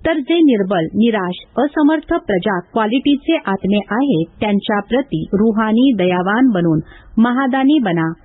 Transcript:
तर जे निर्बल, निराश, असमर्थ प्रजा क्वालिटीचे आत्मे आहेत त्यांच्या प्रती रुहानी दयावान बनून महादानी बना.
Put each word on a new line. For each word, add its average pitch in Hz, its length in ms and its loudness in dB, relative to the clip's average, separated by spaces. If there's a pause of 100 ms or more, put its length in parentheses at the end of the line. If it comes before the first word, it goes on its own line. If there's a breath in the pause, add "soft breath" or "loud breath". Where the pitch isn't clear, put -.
तर 320 60 0
जे 330 260 -2
निर्बल, 202 460 2
निराश, 202 600 -2 (120)
असमर्थ 302 580 0
प्रजा 202 460 -2
क्वालिटीचे 269 760 -2 (100)
आत्मे 190 320 -2 (120)
आहेत 208 500 -2
त्यांच्या 208 400 -2
प्रती 220 520 -4
रुहानी 220 680 2
दयावान 180 500 2
बनून 170 320 2 (380 soft breath)
महादानी 269 600 2
बना. 170 340 0 (120)